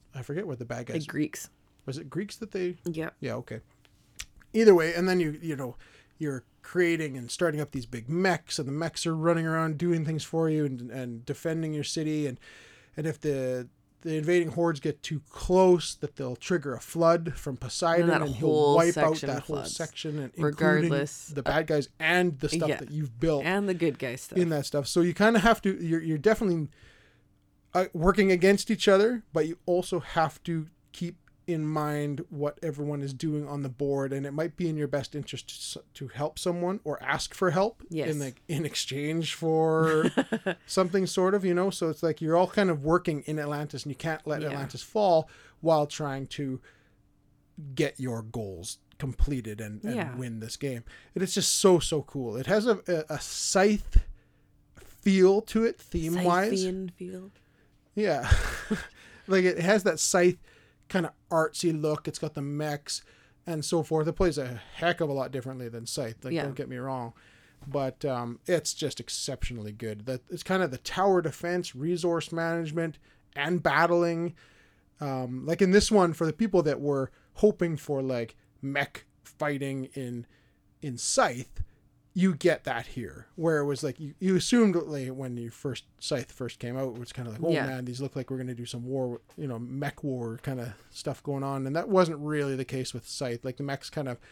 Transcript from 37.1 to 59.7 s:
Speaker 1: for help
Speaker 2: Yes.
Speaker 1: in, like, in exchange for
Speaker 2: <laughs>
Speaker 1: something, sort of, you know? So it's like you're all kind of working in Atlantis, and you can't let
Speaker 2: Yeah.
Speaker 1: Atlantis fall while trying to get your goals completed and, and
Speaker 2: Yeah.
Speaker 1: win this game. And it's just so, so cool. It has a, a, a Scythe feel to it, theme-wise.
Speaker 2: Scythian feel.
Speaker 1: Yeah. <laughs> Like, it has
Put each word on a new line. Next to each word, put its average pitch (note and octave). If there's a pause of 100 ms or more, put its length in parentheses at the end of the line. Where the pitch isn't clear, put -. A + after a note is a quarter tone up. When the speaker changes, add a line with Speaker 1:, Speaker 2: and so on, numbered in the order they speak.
Speaker 1:
for F3+
help G3
Speaker 2:
Yes. D#3
Speaker 1:
in, D3+
like, C3+
in D#3
exchange D3
for D#3+ (280)
Speaker 2:
<laughs> -
Speaker 1:
something, F#3+
sort F#3
of, G3
you F3+
know? F#3
So F3+
it's -
like D#3+
you're D#3+
all F3+
kind G3
of D3
working D#3+
in D3+
Atlantis, D3
and D3
you C3
can't D#3+
let D3+
Speaker 2:
Yeah. D3+
Speaker 1:
Atlantis C#3
fall F3+ (320)
while D#3
trying C3+
to C3 (1160)
get C#3+
your A#2+
goals G#2 (180)
completed A#2+
and, G#2+
and A#3
Speaker 2:
Yeah. D3
Speaker 1:
win A#2+
this A2+
game. B2+ (320)
And F3+
it's F#3
just -
so, F3+
so C#3+
cool. A#2+
It C3
has G#3+
a, G#3 (100)
a, D#3
a C#3
Scythe - (1000)
feel F#3+
to A3
it, A3+
theme-wise. F3
Speaker 2:
Scythian F#3
feel. F#3 (640)
Speaker 1:
Yeah. D#3 (400)
<laughs> G#3+ (520)
Like, F#3+
it F3+
has F#3